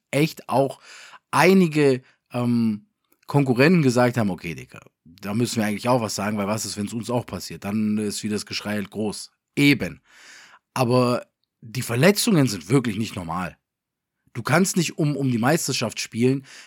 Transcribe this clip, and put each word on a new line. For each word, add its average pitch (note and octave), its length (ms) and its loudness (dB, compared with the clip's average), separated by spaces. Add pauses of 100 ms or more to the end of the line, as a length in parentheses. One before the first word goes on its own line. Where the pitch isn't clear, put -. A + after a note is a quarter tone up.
(100)
echt - 380 -2
auch C#3 320 0 (500)
einige, D3+ 720 4 (300)
ähm, A#2 540 0 (400)
Konkurrenten C#3+ 560 4
gesagt B2 340 2
haben, G#2+ 140 0
"Okay, E2+ 240 -8
Digga, - 260 -18 (240)
da G2 300 -12
müssen A#2 220 -2
wir G#2+ 100 -2
eigentlich G#2+ 220 -4
auch B2+ 120 4
was G#2+ 140 -4
sagen, G#2 240 -4
weil G2+ 80 -2
was G#2+ 180 -4
ist, G2+ 140 -10
wenn's G2+ 160 -6
uns A2 160 -8
auch A#2+ 160 -4
passiert?" E2+ 380 -12
Dann G#2+ 340 -2
ist G#2 240 -6
wieder G#2 140 -4
das G2 100 -8
Geschrei G2+ 260 -8
halt G#2 180 -6
groß. G2+ 400 -8 (260)
Eben. A2+ 440 2 (720)
Aber B2 540 0 (340)
die A#2 220 -10
Verletzungen D#3 640 2
sind G2+ 240 -6
wirklich B2 260 0
nicht G#2+ 200 -6
normal. E2+ 420 -6 (720)
Du A#2+ 120 -10
kannst F3+ 320 2
nicht E3 220 -2
um, D3 180 2
um C3+ 160 0
die A#2 60 0
Meisterschaft B2+ 640 0
spielen, B2+ 460 0 (200)